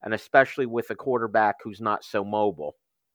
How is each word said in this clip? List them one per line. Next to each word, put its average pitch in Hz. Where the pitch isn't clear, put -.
and 107
especially 131
with 117
a 107
quarterback 113
who's 104
not 107
so 101
mobile? 101